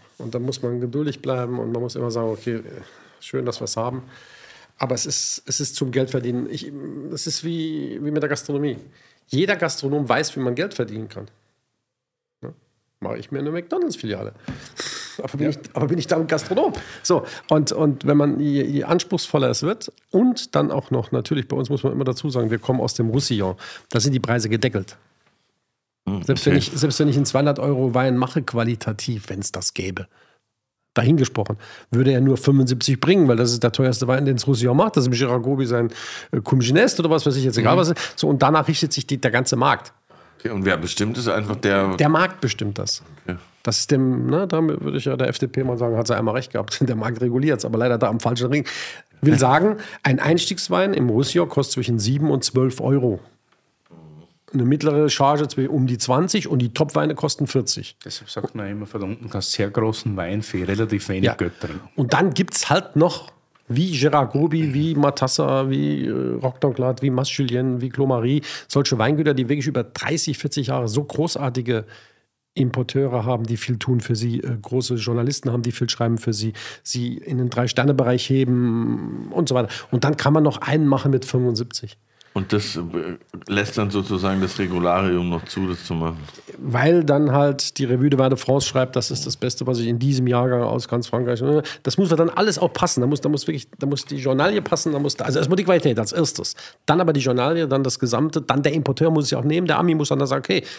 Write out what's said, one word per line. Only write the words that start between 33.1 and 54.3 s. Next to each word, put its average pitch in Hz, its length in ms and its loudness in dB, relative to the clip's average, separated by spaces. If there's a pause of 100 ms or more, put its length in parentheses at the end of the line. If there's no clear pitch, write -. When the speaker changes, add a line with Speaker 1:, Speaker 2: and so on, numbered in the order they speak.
Speaker 1:
weil 123 80 6
das 117 160 4
ist 117 120 -2
der 117 100 2
teuerste 127 340 2
Wein, 131 160 2
den 135 140 2
das - 100 -4
Roussillon 127 300 4
macht. 214 180 4
Das 131 100 4
ist 127 80 2
Gérard 123 280 0
Gobi 135 240 0
sein, 117 240 2 (420)
äh, 120 80 -2
Comginest 135 600 4
oder 165 80 2
was 156 160 2
weiß 135 100 2
ich 135 80 0
jetzt, 120 140 0
egal 131 180 4
Speaker 3:
Mhm. 185 40 6
Speaker 1:
was. 170 140 2 (220)
So, 151 140 0
und 143 120 2
danach 151 280 4
richtet 151 240 0
sich - 120 -4
die, 139 140 -2
der 123 120 0
ganze 120 260 2
Markt. 131 340 0 (480)
Speaker 3:
Okay, 117 120 -6
und 95 120 -2
wer 92 140 4
bestimmt 104 400 -2
es? 117 100 -4
Einfach 104 300 -2
der 98 400 2
Speaker 1:
Der 147 120 4
Markt 180 300 2
bestimmt 101 380 -4
das. - 260 -6 (220)
Speaker 3:
Okay. 90 120 -8 (260)
Speaker 1:
Das - 160 -2
ist - 120 -2
dem, 127 360 2
ne, 175 200 0
da 165 180 0
würde 143 320 -2
ich 127 60 -4
ja 131 140 -2
der 127 100 0
F 123 100 -4
D 131 100 -2
P 131 180 -2
mal 120 120 -2
sagen, 117 200 0
hat 113 100 0
sie 117 80 2
einmal 110 200 0
recht 131 180 -6
gehabt. 104 280 -6
<laughs> 127 60 4
Der 120 80 0
Markt 110 240 -4
reguliert's, 127 460 0
aber 113 120 -2
leider 120 200 2
da 117 100 2
am 110 140 0
falschen 127 260 0
Ring. 147 180 0 (560)
Will 147 160 6
sagen, 156 380 4 (260)
ein 135 200 2
Einstiegswein 180 720 2
im 123 160 2
Roussillon 143 400 2
kostet - 240 0
zwischen 120 260 0
sieben 143 320 2
und 135 140 2
zwölf 127 340 0
Euro. 127 400 2 (1300)